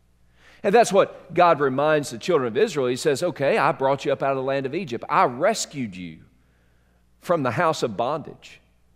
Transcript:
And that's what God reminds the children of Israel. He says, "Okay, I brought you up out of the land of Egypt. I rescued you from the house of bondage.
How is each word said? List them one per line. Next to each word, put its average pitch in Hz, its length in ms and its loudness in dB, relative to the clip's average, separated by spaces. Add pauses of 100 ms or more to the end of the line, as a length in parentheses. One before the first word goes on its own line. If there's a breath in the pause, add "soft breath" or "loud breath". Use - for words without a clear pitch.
(640 soft breath)
And 202 100 2
that's 233 200 6
what - 400 2
God 170 260 6
reminds 143 500 0
the 120 80 -12
children 139 300 0
of 110 80 -6
Israel. 151 320 0
He 131 80 -2
says, 135 260 -2
"Okay, 165 360 -2
I 156 160 2
brought 135 320 -2
you 143 80 0
up 135 100 -6
out 139 80 0
of 135 60 -2
the 131 60 -4
land 135 220 -2
of 127 80 -8
Egypt. 143 360 -8
I 180 160 2
rescued 135 720 -4
you 85 240 -14 (1000)
from 180 240 -2
the 123 80 -2
house 160 320 0
of 113 140 -4
bondage. - 640 -8 (340)